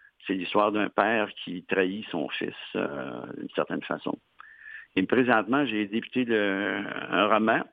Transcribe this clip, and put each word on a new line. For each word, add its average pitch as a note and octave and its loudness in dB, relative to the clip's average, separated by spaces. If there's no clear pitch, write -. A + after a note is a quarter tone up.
C'est G2 0
l'histoire G#2 2
d'un G#2 0
père G#2 2
qui F2+ -8
trahit F#2+ 0
son D#2 -4
fils, - -6
euh, C2 -4
d'une - -8
certaine - -2
façon. - -6
Et - 4
présentement, B2 4
j'ai G#2+ -2
débuté A2+ -2
le, G2+ 0
un F#2+ 4
roman, A2 4